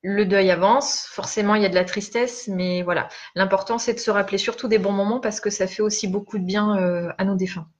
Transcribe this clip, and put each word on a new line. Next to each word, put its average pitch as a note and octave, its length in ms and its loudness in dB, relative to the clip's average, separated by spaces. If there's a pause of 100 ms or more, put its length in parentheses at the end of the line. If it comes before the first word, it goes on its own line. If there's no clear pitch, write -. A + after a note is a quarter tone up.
le G3+ 240 2
deuil F#3+ 240 4
avance. G3 580 2
Forcément, G#3 460 0
il G#3+ 80 4
y G3+ 40 4
a - 20 4
de F3+ 80 2
la F3+ 80 4
tristesse, A#3 640 -4
mais F3+ 340 -2
voilà. F3 260 -2 (280)
L'important, F#3+ 420 2
c'est A#3 160 -2
de - 60 -8
se - 100 -2
rappeler G3+ 280 0
surtout A3+ 280 -4
des G#3+ 120 4
bons G3 120 2
moments G3+ 300 0
parce G#3 180 -4
que G#3 120 -2
ça F#3+ 180 -2
fait G3+ 140 -4
aussi G#3+ 260 -2
beaucoup G3+ 300 -4
de F#3 60 -2
bien, G#3 360 2
euh, F3 360 -2
à F#3+ 80 -2
nos G3 120 0
défunts. F3+ 320 -4 (120)